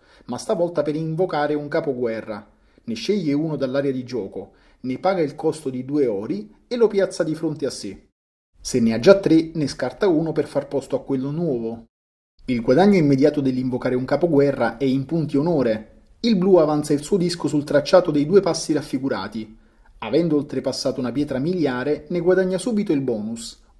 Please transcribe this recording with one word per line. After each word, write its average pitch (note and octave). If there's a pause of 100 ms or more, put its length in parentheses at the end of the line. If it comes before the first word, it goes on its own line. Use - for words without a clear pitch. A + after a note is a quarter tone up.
(260)
ma A#2+
stavolta E3+
per D3
invocare D#3+
un D3
capoguerra. A#2+ (320)
Ne A#2
sceglie F3
uno D3+
dall'area C3+
di B2+
gioco, G#2+ (280)
ne B3
paga F#3
il C#3
costo D#3
di B2+
due C#3+
ori A#2+ (140)
e B3
lo A#3
piazza F#3
di D#3
fronte D3+
a B2
sé. - (520)
Se -
ne A2+
ha A#2+
già F#3+
tre, D#3+
ne D3+
scarta -
uno D#3+
per D3+
far C#3
posto C3+
a -
quello C3+
nuovo. A#2+ (600)
Il A#2+
guadagno F#3
immediato D3
dell'invocare B2+
un B2+
capoguerra C#3
è C#3
in C3+
punti D#3
onore. C3+ (200)
Il A#3
blu F#3
avanza D3+
il C#3+
suo -
disco F3
sul C#3+
tracciato F3+
dei D3
due F#3
passi E3
raffigurati. A2+ (380)
Avendo D3+
oltrepassato C3
una B2
pietra C3+
miliare, C#3+
ne F3
guadagna F#3
subito G#3
il C#3+
bonus: A#2 (160)